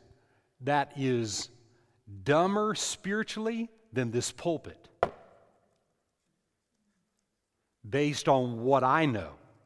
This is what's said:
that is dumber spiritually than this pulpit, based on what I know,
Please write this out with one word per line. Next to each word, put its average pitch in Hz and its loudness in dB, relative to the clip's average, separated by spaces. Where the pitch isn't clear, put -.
that 139 0
is 120 -2
dumber 196 2
spiritually 220 -4
than 117 -2
this - -2
pulpit, - -6
based 147 0
on 123 2
what 131 4
I 156 4
know, 98 -2